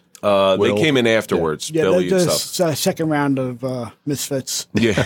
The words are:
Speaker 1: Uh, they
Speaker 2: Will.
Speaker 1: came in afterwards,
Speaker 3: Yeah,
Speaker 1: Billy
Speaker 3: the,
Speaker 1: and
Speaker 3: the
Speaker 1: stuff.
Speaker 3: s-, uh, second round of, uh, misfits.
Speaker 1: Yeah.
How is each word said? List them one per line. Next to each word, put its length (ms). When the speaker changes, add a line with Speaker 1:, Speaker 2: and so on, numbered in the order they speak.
Speaker 1:
Uh, 360
they 140
Speaker 2:
Will. 60
Speaker 1:
came 200
in 100
afterwards, 640
Speaker 3:
Yeah, 120
Speaker 1:
Billy 260
Speaker 3:
the, 80
Speaker 1:
and 100
Speaker 3:
the 100
Speaker 1:
stuff. 320
Speaker 3:
s-, 40
uh, 20
second 340
round 300
of, 240
uh, 260
misfits. 680
Speaker 1:
Yeah. 320